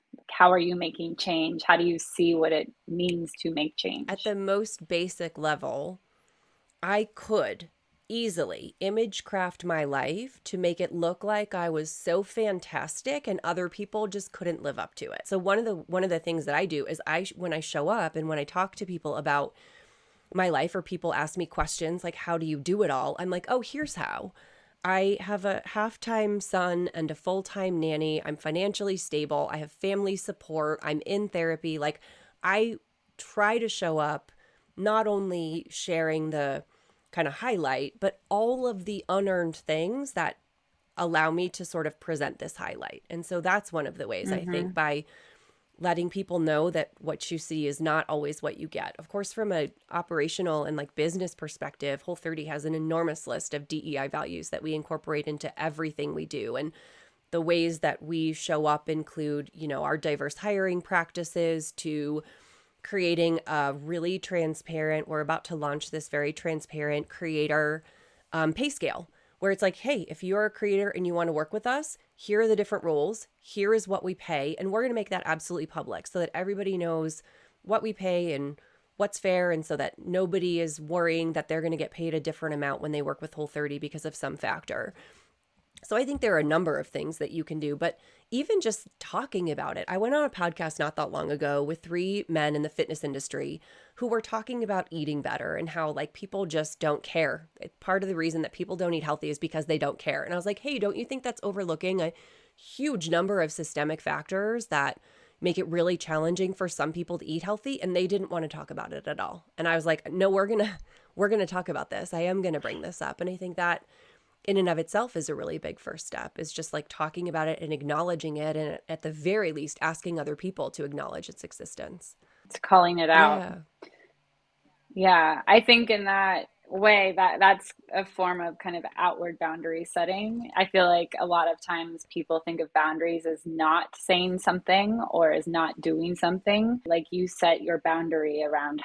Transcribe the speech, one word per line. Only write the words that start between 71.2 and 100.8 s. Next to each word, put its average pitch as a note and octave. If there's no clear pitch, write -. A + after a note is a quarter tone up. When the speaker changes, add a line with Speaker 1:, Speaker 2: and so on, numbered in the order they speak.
Speaker 2:
work D3+
with G#3+
us, C#4+
here G#3
are A3+
the A3
different G3+
roles, E3
here G3+
is G3+
what F#3+
we F#3
pay, D3+
and F#3+
we're A3
gonna B3
make A3
that F3+
absolutely D#3+
public G#2
so -
that E3+
everybody F#3+
knows D#3+
what G#3+
we G#3+
pay F3
and C#3+
what's G3+
fair, F3+
and D#3+
so D#3
that -
nobody F3+
is D#3+
worrying E3
that D#3
they're D#3+
gonna D#3+
get D3+
paid E3
a D#3+
different D3+
amount C#3+
when D#3
they D3
work C#3+
with D#3
Whole D3+
thirty D3
because D3
of D3+
some C#3+
factor." -
So G#3+
I A#3+
think C#4
there G#3
are D#3
a D3+
number D#3
of D3
things D3+
that -
you D#3+
can D#3
do, D3
but E3+
even E4
just -
talking F#3+
about C#3+
it. -
I F#3
went A#3
on D4
a C4+
podcast E3+
not D3+
that D3+
long D3
ago C#3+
with D#3
three F3+
men D3+
in D3+
the D3+
fitness D#3
industry C#3+
who B3
were A3+
talking A3+
about G3
eating D3
better -
and D#3+
how, D#3+
like, D3+
people G3
just D#3
don't D3+
care. D#3+
It, -
part F#3+
of F#3+
the F3
reason D#3+
that -
people F3+
don't F3
eat D#3
healthy D3+
is C#3+
because D#3
they D#3
don't C#3+
care. D3
And F3
I -
was F3+
like, G3+
"Hey, C#4
don't G3+